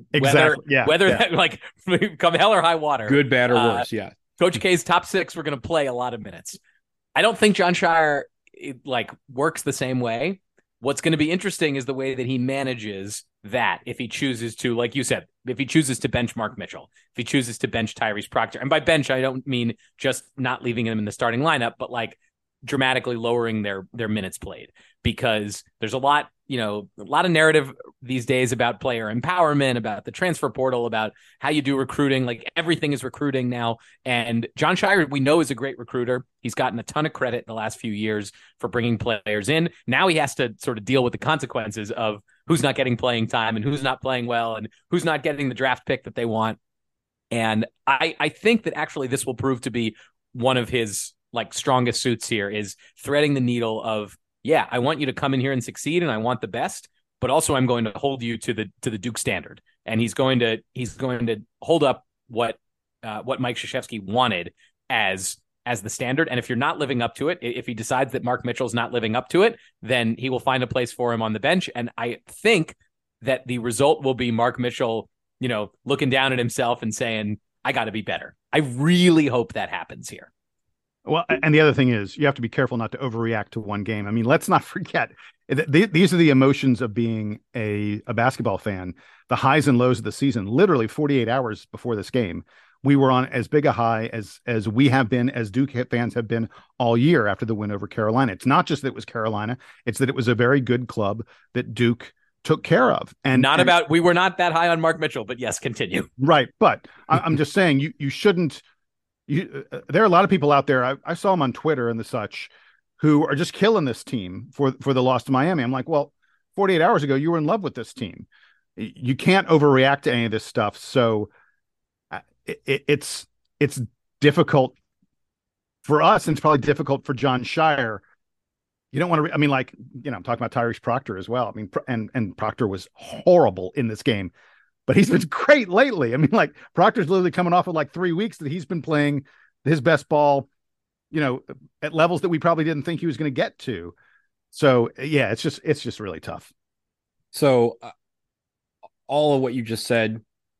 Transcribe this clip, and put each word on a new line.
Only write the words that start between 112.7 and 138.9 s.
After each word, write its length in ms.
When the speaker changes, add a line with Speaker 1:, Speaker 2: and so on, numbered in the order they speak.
Speaker 2:
who 260
are 80
just 180
killing 320
this 180
team 520
for, 260
for 140
the 80
loss 220
to 80
Miami. 300
I'm 100
like, 140
"Well, 280
forty-eight 240
hours 220
ago, 120
you 180
were 40
in 80
love 180
with 120
this 180
team." 340
Y-, 220
you 180
can't 340
overreact 540
to 100
any 120
of 60
this 160
stuff. 320
So, 500
uh, 100
it, 180
it, 240
it's, 380
it's 180
difficult 560
for 180
us, 260
and 80
it's 60
probably 200
difficult 440
for 80
Jon 320
Scheyer. 540
You 100
don't 100
wanna 120
re-, 100
I 40
mean, 140
like, 240
you 100
know, 60
I'm 60
talking 200
about 160
Tyrese 220
Proctor 380
as 100
well. 180
I 80
mean, 140
Pro-, 180
and, 280
and 200
Proctor 320
was 280
horrible 800
in 100
this 160
game, 300
but 100
he's 140
been 100
<laughs> 80
great 400
lately. 460
I 20
mean, 160
like, 220
Proctor's 360
literally 200
coming 220
off 140
of, 80
like, 180
three 200
weeks 260
that 120
he's 140
been 160
playing 440